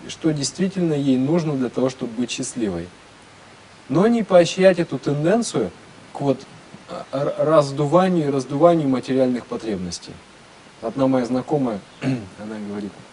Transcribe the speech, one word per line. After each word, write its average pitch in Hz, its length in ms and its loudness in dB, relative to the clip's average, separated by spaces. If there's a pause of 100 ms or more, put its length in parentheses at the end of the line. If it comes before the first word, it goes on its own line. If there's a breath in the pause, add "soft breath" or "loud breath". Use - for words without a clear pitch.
что - 240 -2
действительно 165 600 -2
ей 139 240 2
нужно 151 360 0
для 131 140 0
того, 127 200 0
чтобы 120 260 -8
быть 117 160 -2
счастливой. 98 580 -6 (1000)
Но 170 160 4
не 233 160 2
поощрять 185 560 6
эту 160 200 -2
тенденцию 151 720 0 (440)
к - 80 -10
вот, 135 180 2 (480)
а, - 240 -12
р-, 143 260 -2
раздуванию 151 880 2
и - 20 0
раздуванию 143 580 2
материальных 127 560 0
потребностей. 95 720 -8 (640)
Одна 117 260 -2
моя 131 200 2
знакомая, 127 540 -2 (100)
<clears throat> - 100 -20
она 110 560 -6 (100)
говорит: 101 260 -8 (200)